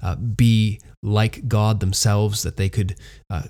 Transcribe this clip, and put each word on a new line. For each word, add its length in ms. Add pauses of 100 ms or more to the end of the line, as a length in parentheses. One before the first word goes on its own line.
uh, 140
be 640 (240)
like 440
God 320
themselves, 640
that 140
they 120
could, 280 (340)
uh, 200